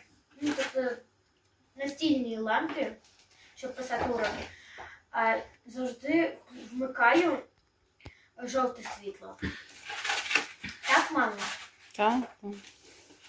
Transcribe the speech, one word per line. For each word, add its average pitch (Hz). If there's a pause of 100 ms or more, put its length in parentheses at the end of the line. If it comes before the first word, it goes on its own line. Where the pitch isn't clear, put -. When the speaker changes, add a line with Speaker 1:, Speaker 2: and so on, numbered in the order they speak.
(420)
Speaker 1:
ну, 294
тобто 262 (800)
настільній 269
лампі, 226 (640)
щоб 254
писати 247
уроки, 226 (680)
е, 226 (220)
завжди 254 (340)
вмикаю 262 (1040)
жовте 247
світло. - (1500)
Так, -
мамо? 220 (600)
Speaker 2:
Так, 233 (180)
так. 202 (760)